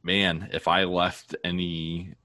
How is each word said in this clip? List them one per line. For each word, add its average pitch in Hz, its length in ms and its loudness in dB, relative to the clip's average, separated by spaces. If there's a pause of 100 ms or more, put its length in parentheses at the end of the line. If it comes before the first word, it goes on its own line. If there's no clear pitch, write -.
man, 92 500 2
if 80 160 -2
I 92 160 4
left 90 580 0
any 87 720 -4 (120)